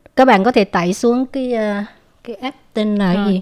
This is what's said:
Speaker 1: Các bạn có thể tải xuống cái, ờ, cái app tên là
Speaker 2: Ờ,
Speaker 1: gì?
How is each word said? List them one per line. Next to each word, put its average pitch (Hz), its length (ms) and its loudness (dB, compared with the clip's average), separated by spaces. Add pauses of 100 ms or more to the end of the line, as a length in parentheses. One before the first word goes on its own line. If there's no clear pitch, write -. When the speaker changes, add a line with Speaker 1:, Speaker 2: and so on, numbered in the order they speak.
(160)
Speaker 1:
Các 262 80 6
bạn 202 200 4
có 185 80 2
thể 208 120 2
tải 180 300 -2
xuống 247 320 0
cái, 254 260 -6
ờ, 208 300 -4 (420)
cái 226 120 -14
app 262 200 -10 (180)
tên 214 220 -2
là 190 180 0
Speaker 2:
Ờ, 202 160 0
Speaker 1:
gì? 185 120 0